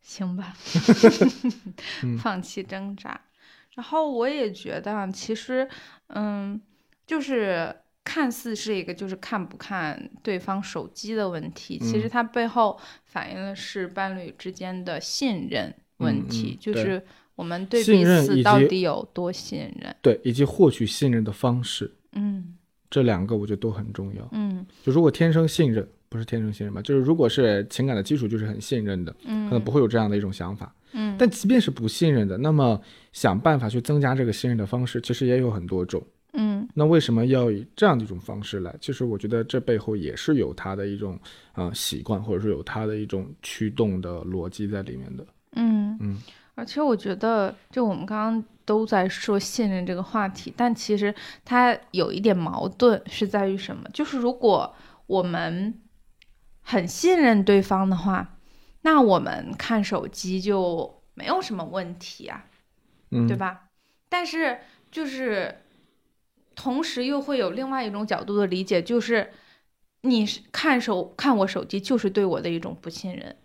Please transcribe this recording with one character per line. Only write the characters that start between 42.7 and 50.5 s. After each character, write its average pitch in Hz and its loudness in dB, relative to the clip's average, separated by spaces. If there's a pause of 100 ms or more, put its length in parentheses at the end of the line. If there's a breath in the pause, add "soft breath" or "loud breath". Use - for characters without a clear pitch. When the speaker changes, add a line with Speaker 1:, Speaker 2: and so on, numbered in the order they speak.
Speaker 2:
的 107 -2
一 107 -4
种 95 -6 (160)
驱 - -4
动 101 0
的 87 -8
逻 90 -6
辑 101 -6
在 101 -4
里 62 -10
面 65 -12
的。 - -14 (260)
Speaker 1:
嗯。 220 0
Speaker 2:
嗯。 104 -6 (320 loud breath)
Speaker 1:
而 226 -12
且 285 -4
我 277 2
觉 196 -4
得， 214 0 (160)
就 254 -2
我 208 0
们 165 -6
刚 214 -4
刚 226 -2 (220)
都 214 2
在 190 4
说 202 0
信 208 -2
任 185 -2
这 180 -4
个 180 -6
话 196 -2
题， - -12